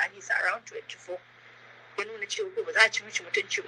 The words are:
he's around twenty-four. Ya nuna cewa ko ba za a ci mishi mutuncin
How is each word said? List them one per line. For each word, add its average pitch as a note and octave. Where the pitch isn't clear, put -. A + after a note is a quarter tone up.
he's G3+
around G3
twenty-four. -
Ya G3+
nuna G#3+
cewa G3+
ko A3+
ba E3
za F#3+
a G#3+
ci -
mishi G#3
mutuncin F#3+